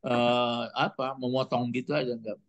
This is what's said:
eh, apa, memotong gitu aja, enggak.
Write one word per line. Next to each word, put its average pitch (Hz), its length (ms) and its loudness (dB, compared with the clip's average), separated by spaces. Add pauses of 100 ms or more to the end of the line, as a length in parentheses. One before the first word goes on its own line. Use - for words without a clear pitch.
eh, 120 640 2
apa, 135 480 -2
memotong 123 560 0
gitu 127 240 -2
aja, 123 160 0
enggak. 110 240 -8 (120)